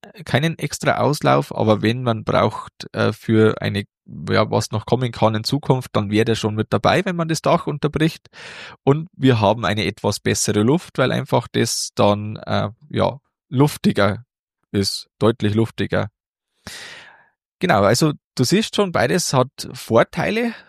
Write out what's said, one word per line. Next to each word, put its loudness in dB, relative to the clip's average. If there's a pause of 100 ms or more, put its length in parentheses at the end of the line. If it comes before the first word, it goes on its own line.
(240)
keinen -2
extra -2
Auslauf, 0
aber 2
wenn 0
man -2
braucht, 0 (220)
äh, 0
für 2
eine, -4 (460)
ja, 2
was -2
noch -6
kommen 0
kann 0
in -4
Zukunft, -2
dann -2
wäre 2
der 0
schon -4
mit -2
dabei, 0
wenn -4
man -2
das -4
Dach 0
unterbricht. -2 (580)
Und 2
wir 4
haben 2
eine 0
etwas -2
bessere 0
Luft, 0
weil 0
einfach -2
das -2
dann, 0
äh, -4 (200)
ja, -2 (300)
luftiger 2 (480)
ist, -2 (100)
deutlich 2
luftiger. -2 (1500)
Genau, 2
also 4 (240)
du 2
siehst 0
schon, 0
beides 0
hat 0
Vorteile, 0 (160)